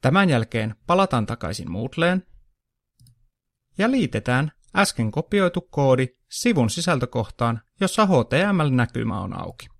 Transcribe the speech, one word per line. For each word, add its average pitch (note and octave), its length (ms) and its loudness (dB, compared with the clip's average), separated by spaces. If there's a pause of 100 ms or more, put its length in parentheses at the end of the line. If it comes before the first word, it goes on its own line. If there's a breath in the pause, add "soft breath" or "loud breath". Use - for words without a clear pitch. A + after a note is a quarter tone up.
Tämän F3+ 280 4
jälkeen A2 460 -2 (120)
palataan F3 380 2
takaisin F#2 460 -8
Moodleen E3 560 -2 (1500)
ja A3 140 2
liitetään C#3 600 0 (240)
äsken A#2+ 360 0
kopioitu F#3+ 500 0
koodi C3 460 2 (220)
sivun D3 400 0
sisältökohtaan, A#2+ 920 -4 (180)
jossa G3 260 2
H F#3+ 40 0
T C3 240 2 (200)
M F3 80 2
L-näkymä A#2 600 0
on F2+ 200 -10
auki. - 260 -14 (120)